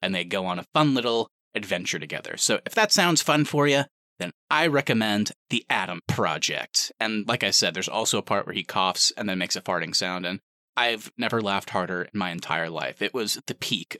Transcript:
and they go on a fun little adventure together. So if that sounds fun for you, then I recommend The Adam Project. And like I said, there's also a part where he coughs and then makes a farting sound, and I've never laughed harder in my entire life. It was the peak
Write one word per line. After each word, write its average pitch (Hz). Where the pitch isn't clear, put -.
and 95
they 87
go 92
on 90
a -
fun 151
little 117
adventure 95
together. 80
So -
if -
that 214
sounds 175
fun 151
for 143
you, 139
then 90
I 156
recommend 110
The 117
Adam 92
Project. -
And 107
like 117
I 98
said, -
there's -
also 110
a 98
part 101
where 92
he -
coughs -
and 104
then 92
makes 87
a -
farting 82
sound, 90
and 92
I've 117
never 117
laughed 98
harder 90
in -
my 90
entire 82
life. 73
It -
was 110
the -
peak -